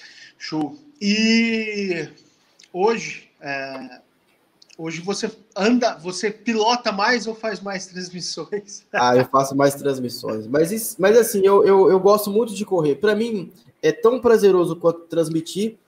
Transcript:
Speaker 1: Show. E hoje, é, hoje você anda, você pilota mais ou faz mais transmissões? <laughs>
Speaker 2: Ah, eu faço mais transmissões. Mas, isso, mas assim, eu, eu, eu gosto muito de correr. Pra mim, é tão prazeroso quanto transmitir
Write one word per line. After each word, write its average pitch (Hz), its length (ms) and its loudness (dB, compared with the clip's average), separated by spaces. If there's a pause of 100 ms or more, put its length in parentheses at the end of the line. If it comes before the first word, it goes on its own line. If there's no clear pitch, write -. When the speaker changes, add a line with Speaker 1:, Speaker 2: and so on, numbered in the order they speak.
(360)
Speaker 1:
Show. 151 400 -8 (240)
E 214 1080 -2 (640)
hoje, - 580 -4 (100)
é, 135 600 -12 (760)
hoje 165 240 -10
você 190 300 -6 (260)
anda, 226 380 0
você 180 340 -8
pilota 226 600 -2
mais 214 380 -2
ou 220 80 -8
faz 202 240 -8
mais 196 260 -10
transmissões? 180 1000 -12
<laughs> - 60 -16
Speaker 2:
Ah, 123 240 2
eu 127 100 4
faço 135 280 0
mais 139 220 2
transmissões. 117 720 -6
Mas, 160 240 0
isso, 220 260 -8
mas 202 180 4
assim, 214 280 4
eu, 196 200 6
eu, 190 260 6
eu 185 100 4
gosto 208 280 4
muito 220 280 0
de 202 80 -6
correr. 156 320 0
Pra 208 180 0
mim, 214 380 -4 (280)
é 160 120 2
tão 233 280 2
prazeroso 190 540 4
quanto 165 280 0
transmitir 165 760 -4 (120)